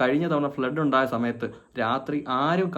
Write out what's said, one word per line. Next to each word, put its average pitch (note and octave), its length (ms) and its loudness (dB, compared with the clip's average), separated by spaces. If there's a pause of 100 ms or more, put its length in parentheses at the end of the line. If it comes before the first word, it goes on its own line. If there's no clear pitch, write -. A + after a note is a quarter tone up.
കഴിഞ്ഞ C#3 320 2
തവണ C#3+ 220 2
ഫ്ലഡ് C3+ 300 -2
ഉണ്ടായ C3 220 4 (100)
സമയത്ത് A#2 320 -2 (340)
രാത്രി C3+ 380 -2 (240)
ആരും F3+ 340 2